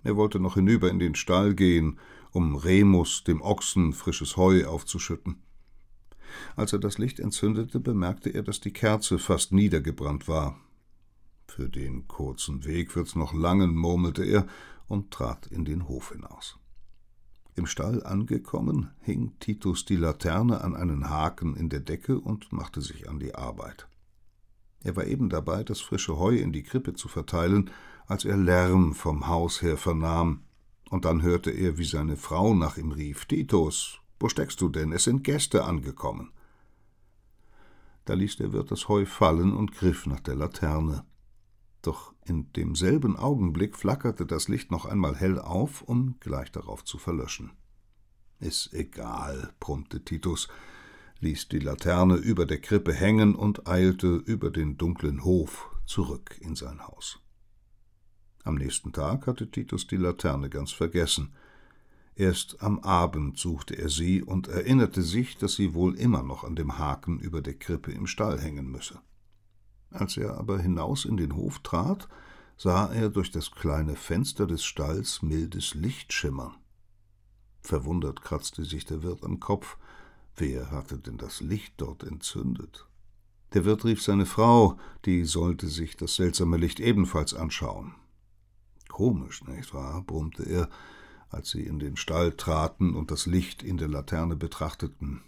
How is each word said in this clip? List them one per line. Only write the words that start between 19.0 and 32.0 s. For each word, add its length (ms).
hing 380
Titus 460
die 100
Laterne 680
an 140
einen 360
Haken 440
in 140
der 120
Decke 380
und 320
machte 300
sich 260
an 120
die 160
Arbeit. 520
Er 140
war 100
eben 240
dabei, 340
das 160
frische 380
Heu 180
in 160
die 120
Krippe 320
zu 120
verteilen, 600
als 180
er 120
Lärm 580
vom 320
Haus 340
her 160
vernahm, 640
und 160
dann 160
hörte 300
er, 260
wie 80
seine 320